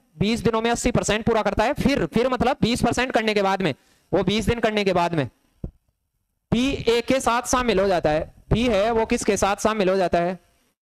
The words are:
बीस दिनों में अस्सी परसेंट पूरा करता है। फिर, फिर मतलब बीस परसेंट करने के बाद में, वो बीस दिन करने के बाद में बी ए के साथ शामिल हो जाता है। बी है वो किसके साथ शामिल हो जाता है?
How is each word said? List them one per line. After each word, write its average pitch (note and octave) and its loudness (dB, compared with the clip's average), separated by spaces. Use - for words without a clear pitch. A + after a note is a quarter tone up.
बीस G#3 2
दिनों A3 0
में A#3 0
अस्सी A#3 0
परसेंट G#3 0
पूरा A3+ 2
करता G3+ 0
है। B3+ 0
फिर, C4+ 0
फिर A#3+ 0
मतलब B3 0
बीस A3+ 0
परसेंट A#3+ 0
करने A3 0
के G3+ 2
बाद F#3+ 0
में, D#3 0
वो F3 2
बीस G3+ 0
दिन A#3+ 0
करने G#3+ 0
के F#3 0
बाद E3+ 0
में C#3+ -2
बी B3 0
ए A#3 2
के B3+ 0
साथ A#3+ 0
शामिल A#3+ 2
हो G3+ 2
जाता E3 2
है। D#3 -2
बी A3 2
है A3 0
वो A3+ 0
किसके G#3 -2
साथ G3 0
शामिल G#3+ 0
हो F#3+ 2
जाता F3+ 0
है? F3+ -4